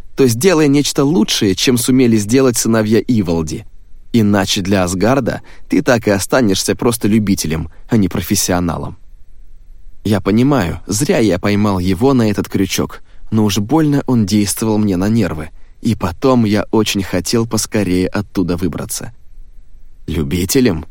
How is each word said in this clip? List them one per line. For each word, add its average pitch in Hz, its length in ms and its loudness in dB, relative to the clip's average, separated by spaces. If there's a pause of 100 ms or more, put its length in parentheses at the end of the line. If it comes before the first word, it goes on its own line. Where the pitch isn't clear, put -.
(160)
то 139 120 4
сделай 156 400 4
нечто 139 360 2
лучшее, 143 520 2
чем 123 220 0
сумели 120 400 4
сделать 120 400 2
сыновья 113 420 2
Иволди. 87 640 -2 (460)
Иначе 104 500 2
для 95 220 0
Асгарда 98 580 0 (280)
ты - 120 2
так - 260 2
и 104 40 4
останешься 98 640 0
просто 117 320 0
любителем, 95 640 0 (200)
а 120 80 2
не 95 100 4
профессионалом". 87 920 -2 (1080)
Я 101 180 0
понимаю, 110 640 2
зря 143 320 0
я 98 200 2
поймал 101 380 0
его 95 360 2
на 117 160 4
этот 95 180 -2
крючок, - 540 -2 (300)
но 110 120 2
уж 104 160 0
больно 143 480 2
он 117 180 2
действовал 104 520 0
мне 104 180 2
на 95 140 0
нервы, 82 400 0 (320)
и 113 120 0
потом 120 520 2
я 104 260 2
очень 104 320 0
хотел 104 420 -2
поскорее 92 640 -2
оттуда 90 500 -2
выбраться. - 560 -6 (960)
"Любителем?" 82 840 0